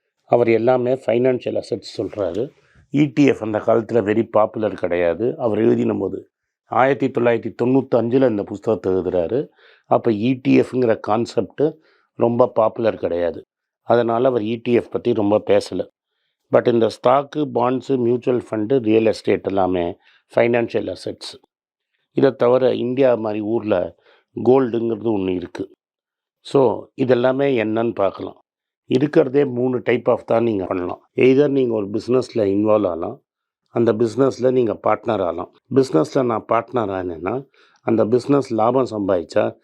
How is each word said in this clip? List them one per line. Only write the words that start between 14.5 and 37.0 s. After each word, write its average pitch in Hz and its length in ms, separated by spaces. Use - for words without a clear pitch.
டி 123 80
எஃப் 117 200
பத்தி 120 220
ரொம்ப 104 240
பேசல. 98 500
But 123 220
இந்த 113 140
ஸ்டாக்கு, 131 640
பாண்ட்ஸு, 123 440
மியூச்சுவல் 123 520
ஃபண்டு, 110 300
ரியல் 110 260
எஸ்டேட் 104 420
எல்லாமே 90 500
ஃபைனான்ஷியல் 117 520
அசெட்ஸ். - 460
இதை 135 200
தவிர 123 420
இந்தியா 123 420
மாதிரி 110 260
ஊர்ல 104 540
கோல்டுங்கிறது 117 680
ஒண்ணு 95 200
இருக்கு. 90 440
So, 120 420
இதெல்லாமே 127 600
என்னன்னு 110 300
பார்க்கலாம். 95 460
இருக்கிறதே 143 600
மூணு 127 320
type 117 300
of 117 160
தான் 117 200
நீங்க 104 220
பண்ணலாம். 90 500
Either 131 320
நீங்க 131 260
ஒரு 104 160
பிசினஸ்ல 123 460
இன்வால்வ் 107 520
ஆகலாம், 90 340
அந்த 117 260
பிசினஸ்ல 120 580
நீங்க 123 220
பார்ட்னர் 107 480
ஆகலாம். 85 340
பிசினஸ்ல 143 500
நான் 117 260
பார்ட்னர் 113 400
ஆனேன்னா, 92 540